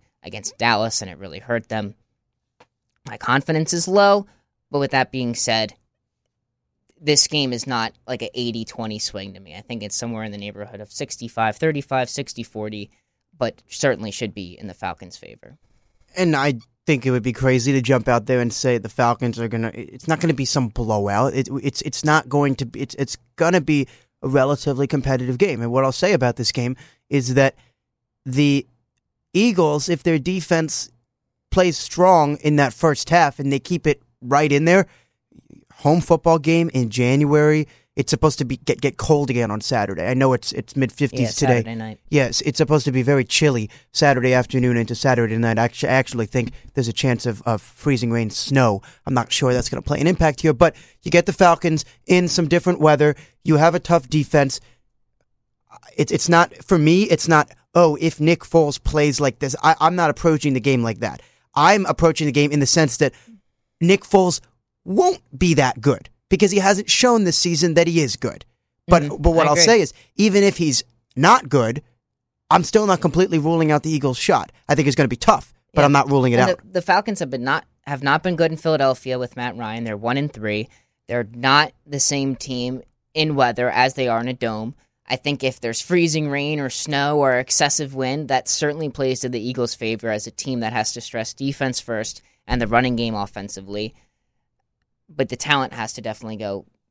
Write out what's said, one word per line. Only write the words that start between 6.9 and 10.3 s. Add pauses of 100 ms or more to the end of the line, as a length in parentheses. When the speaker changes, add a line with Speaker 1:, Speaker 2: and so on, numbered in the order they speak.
Speaker 1:
this
game
is
not (120)
like
an
eighty
twenty
swing
to
me.
I
think
it's
somewhere
in